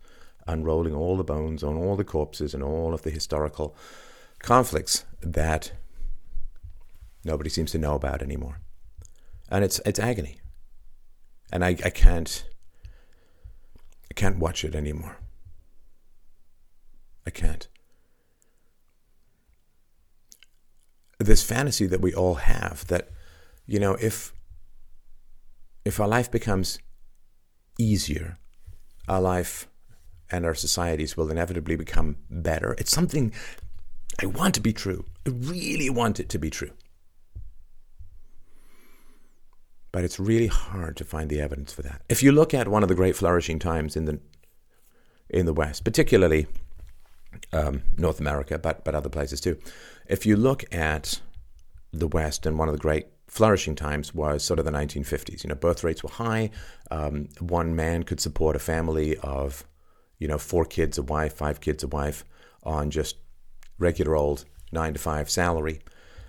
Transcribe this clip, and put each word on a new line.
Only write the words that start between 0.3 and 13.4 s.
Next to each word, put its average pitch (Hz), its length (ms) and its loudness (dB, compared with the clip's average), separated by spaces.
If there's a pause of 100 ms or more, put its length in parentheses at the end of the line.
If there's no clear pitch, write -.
unrolling 80 460 0
all 87 220 0
the 92 80 0
bones 78 380 -4
on 76 140 -2
all 92 200 0
the 98 80 0
corpses 76 500 -2
and 67 80 -4
all 80 300 -2
of 82 100 -4
the 78 80 -4
historical 76 680 -4 (640)
conflicts - 640 2 (160)
that 80 520 0 (1500)
nobody 78 240 -2
seems 78 240 -2
to - 60 0
know 76 160 2
about 69 260 -2
anymore. 67 400 -6 (880)
And 101 160 2
it's, - 220 0
it's 107 140 0
agony. 107 380 -2 (1120)
And 87 120 0
I, 90 200 4
I 90 60 2
can't, - 540 2 (1700)